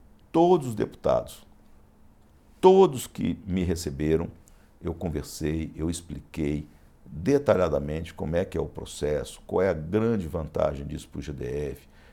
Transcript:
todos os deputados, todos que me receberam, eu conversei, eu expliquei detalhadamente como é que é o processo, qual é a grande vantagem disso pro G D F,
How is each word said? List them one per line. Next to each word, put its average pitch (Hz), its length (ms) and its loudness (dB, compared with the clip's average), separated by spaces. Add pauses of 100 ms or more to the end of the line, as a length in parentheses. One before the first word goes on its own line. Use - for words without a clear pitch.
(320)
todos 165 360 4
os 113 80 -4
deputados, - 720 -2 (1160)
todos 185 460 8
que - 380 -4
me 90 180 0
receberam, 78 640 0 (520)
eu 85 120 -4
conversei, 78 840 -4
eu 80 140 -2
expliquei 73 800 -6 (380)
detalhadamente 85 1080 0
como 82 240 -6
é 92 80 0
que - 120 -8
é 80 40 -2
o 78 60 -6
processo, - 800 -6
qual 90 160 0
é 95 80 4
a 90 40 0
grande 95 540 -2
vantagem 76 600 -4
disso 73 220 -10
pro - 120 -10
G 73 120 -10
D 67 380 -6
F, - 180 -16 (240)